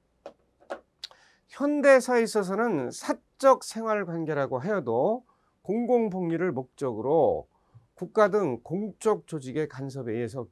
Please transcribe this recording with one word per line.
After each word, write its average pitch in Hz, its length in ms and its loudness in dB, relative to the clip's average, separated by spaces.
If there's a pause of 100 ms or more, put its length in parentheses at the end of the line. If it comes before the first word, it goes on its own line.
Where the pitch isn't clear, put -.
(1500)
현대사에 269 720 4
있어서는 196 720 0
사적 - 720 2
생활 214 420 -4
관계라고 151 540 -2
하여도 170 680 0 (380)
공공복리를 185 880 0
목적으로 127 960 0 (480)
국가 202 340 2
등 170 320 -2
공적 196 640 -4
조직의 147 440 -6
간섭에 131 440 -8
의해서 117 380 -6